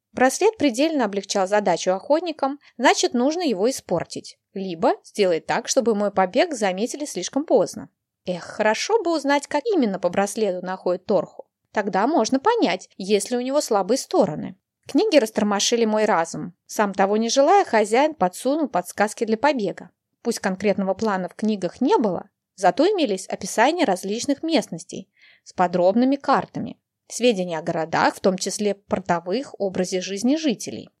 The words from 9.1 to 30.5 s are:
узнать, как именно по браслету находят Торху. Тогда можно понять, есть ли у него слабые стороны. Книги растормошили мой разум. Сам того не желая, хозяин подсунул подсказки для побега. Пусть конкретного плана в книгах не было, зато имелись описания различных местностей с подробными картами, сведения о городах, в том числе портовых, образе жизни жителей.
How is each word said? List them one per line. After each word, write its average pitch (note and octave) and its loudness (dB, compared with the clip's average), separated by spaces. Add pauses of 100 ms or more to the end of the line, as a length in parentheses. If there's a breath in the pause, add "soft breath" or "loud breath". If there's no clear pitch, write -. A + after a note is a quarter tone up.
узнать, C#4+ 0
как D4 -2
именно B3+ 2
по F3 0
браслету G3 -2
находят F3+ -4
Торху. - -2 (240)
Тогда G3+ 0
можно C4 2
понять, G4 0
есть G3+ 0
ли B3 -2
у B3 -2
него C4 0
слабые G#3 0
стороны. F#3 -2 (300)
Книги E4 2
растормошили G#3 2
мой G#3+ 2
разум. E3+ -2 (120)
Сам G#3 -2
того G3 2
не A3+ 0
желая, D#4 4
хозяин A#3 2
подсунул C4 -2
подсказки - -2
для A3 -2
побега. A3 -2 (320)
Пусть A#3 -4
конкретного F#3+ 0
плана F#3+ -2
в - -20
книгах G#3 -2
не E4 2
было, G3 -2 (280)
зато G3+ 4
имелись D#4 0
описания C4+ 0
различных G#3 -2
местностей G#3 -4 (340 soft breath)
с - -20
подробными F#3+ 2
картами, - -2 (300)
сведения F#3 0
о D#3 -8
городах, E3+ 0
в - -20
том F#3+ 2
числе G3 -2
портовых, F#3 -4
образе F#3 -2
жизни G3+ -2
жителей. A3+ -4 (100)